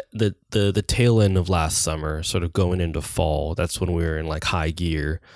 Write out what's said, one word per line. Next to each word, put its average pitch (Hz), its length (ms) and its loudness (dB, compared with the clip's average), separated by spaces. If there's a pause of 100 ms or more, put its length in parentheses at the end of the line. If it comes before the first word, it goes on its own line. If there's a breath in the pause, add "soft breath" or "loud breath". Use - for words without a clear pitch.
(120)
the, 107 240 0 (160)
the, 101 220 2
the 104 80 0
tail 117 400 4
end 95 160 4
of 87 100 2
last 82 340 2
summer, 78 420 -2
sort 87 200 -2
of 82 80 -2
going 92 300 0
into 78 200 -2
fall. 78 540 -2
That's - 240 -2
when 87 140 -2
we 85 100 0
were 80 140 -2
in, 80 100 -6
like, 78 180 -4
high 82 260 0
gear 80 500 -2 (140)